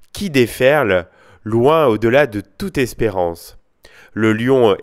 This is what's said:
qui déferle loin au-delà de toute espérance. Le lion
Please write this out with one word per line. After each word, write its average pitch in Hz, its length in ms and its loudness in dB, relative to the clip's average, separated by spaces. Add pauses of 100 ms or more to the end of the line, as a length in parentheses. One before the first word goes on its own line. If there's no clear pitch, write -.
(140)
qui 202 180 -8
déferle 127 760 2 (380)
loin 131 420 2
au-delà 113 400 2
de 107 160 -8
toute - 380 -10
espérance. 92 800 -4 (540)
Le 110 200 0
lion 117 500 2